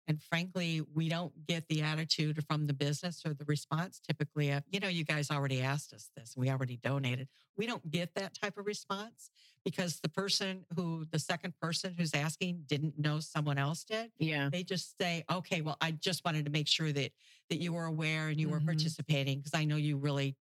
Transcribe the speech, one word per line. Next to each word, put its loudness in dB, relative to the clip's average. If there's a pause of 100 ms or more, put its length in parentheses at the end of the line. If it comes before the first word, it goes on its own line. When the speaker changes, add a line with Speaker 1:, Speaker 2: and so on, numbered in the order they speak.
Speaker 1:
and 0
frankly, 0
we 0
don't -2
get -2
the 2
attitude 2
from 2
the 2
business 0
or 0
the -12
response -2
typically 0
of, 2
"You 0
know, 0
you 0
guys 0
already 2
asked -2
us -18
this. -14
We 2
already 0
donated." 0 (260)
We -2
don't -4
get -2
that -4
type -6
of -10
response -6 (340)
because -2
the -2
person -2 (100)
who, -2
the 0
second -2
person -2
who's 0
asking 0
didn't 0
know 2
someone 0
else 0
did. -4
Speaker 2:
Yeah. 2
Speaker 1:
They 0
just -4
say, 0
"Okay, 0
well, -2
I 2
just -2
wanted 2
to -2
make 2
sure 4
that, 0 (380)
that 0
you 0
were -2
aware 2
and 2
you 4
were 2
Speaker 3:
Mm-hmm. 4
Speaker 1:
participating 2
'cause -2
I 4
know 4
you 2
really 2 (100)